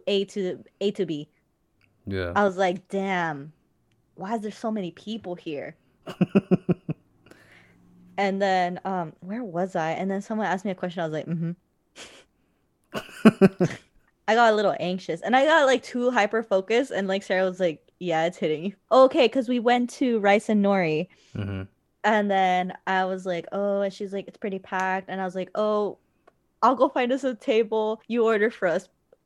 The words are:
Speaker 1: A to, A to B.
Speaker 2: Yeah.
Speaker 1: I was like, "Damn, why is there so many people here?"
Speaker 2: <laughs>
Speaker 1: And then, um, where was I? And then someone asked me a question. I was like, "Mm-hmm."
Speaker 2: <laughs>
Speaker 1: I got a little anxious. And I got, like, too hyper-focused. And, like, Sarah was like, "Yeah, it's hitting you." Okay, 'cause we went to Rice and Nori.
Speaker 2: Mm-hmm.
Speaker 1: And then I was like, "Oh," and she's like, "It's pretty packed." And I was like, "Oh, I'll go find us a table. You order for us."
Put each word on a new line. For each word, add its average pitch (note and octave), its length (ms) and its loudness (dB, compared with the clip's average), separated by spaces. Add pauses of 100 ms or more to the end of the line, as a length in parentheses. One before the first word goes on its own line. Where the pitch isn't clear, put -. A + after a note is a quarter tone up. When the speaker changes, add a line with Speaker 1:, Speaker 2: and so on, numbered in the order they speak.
Speaker 1:
A G3 200 0
to, F#3 360 -6 (180)
A G3+ 120 -2
to G3+ 140 -4
B. D3+ 220 -8 (760)
Speaker 2:
Yeah. F#2 300 -4
Speaker 1:
I G3+ 80 4
was F#3 120 0
like, F#3 320 -2
"Damn, E3+ 640 -4 (600)
why G3+ 220 -8
is G#3 60 -8
there G#3 100 -10
so - 180 -8
many F#3+ 220 -6
people G3+ 420 -12
here?" D#3 400 -10 (320)
Speaker 2:
<laughs> - 80 -14 (2000)
Speaker 1:
And G3 260 0
then, F#3 420 2
um, F3+ 360 -4
where G#3 220 -8
was F3+ 320 -4
I? D#3+ 180 0
And F#3+ 180 -2
then G3 100 -2
someone G#3+ 260 -4
asked F#3 200 -2
me G3 40 -2
a F#3 40 -6
question. F3+ 280 -6
I D#3+ 40 -2
was D#3 80 -6
like, D#3 120 -6
"Mm-hmm." E3 260 -4 (1400)
Speaker 2:
<laughs> - 720 4 (640)
Speaker 1:
I G#3+ 60 4
got A#3 180 6
a G#3+ 40 2
little G3 220 2
anxious. F3 440 -6
And A3 120 0
I C4+ 100 4
got, D4+ 220 6
like, C4 160 2
too B3 280 -2
hyper-focused. A3 800 0
And, G3 180 -4
like, G3 140 -2
Sarah F#3+ 220 0
was F#3 160 -4
like, E3+ 220 -2 (160)
"Yeah, E3 280 0
it's F3 120 -6
hitting D#3 280 -2
you." G3+ 60 -6 (200)
Okay, C4 360 6
'cause B3+ 200 -2
we B3 100 0
went A#3+ 320 2
to A#3+ 300 0
Rice G3+ 280 4
and G#3 160 2
Nori. F3+ 440 2 (260)
Speaker 2:
Mm-hmm. G2+ 280 -6 (420)
Speaker 1:
And G#3 260 2
then F#3 420 2 (140)
I F#3+ 200 0
was F#3 200 -6
like, E3+ 260 -4
"Oh," G3+ 280 -2
and G3 120 -2
she's G3 200 -10
like, G3 160 -8
"It's - 100 -20
pretty F#3+ 200 -6
packed." F#3+ 500 -4
And F#3+ 120 -6
I F#3+ 40 -4
was F#3 100 -6
like, F#3 200 -6
"Oh, G#3 440 -2 (640)
I'll A#3+ 140 4
go D#4 140 4
find B3 220 -2
us C#4 120 -2
a B3+ 100 -2
table. A3 760 0
You A#3 180 0
order A3 240 2
for F#3+ 180 -2
us." E3+ 200 -2 (380)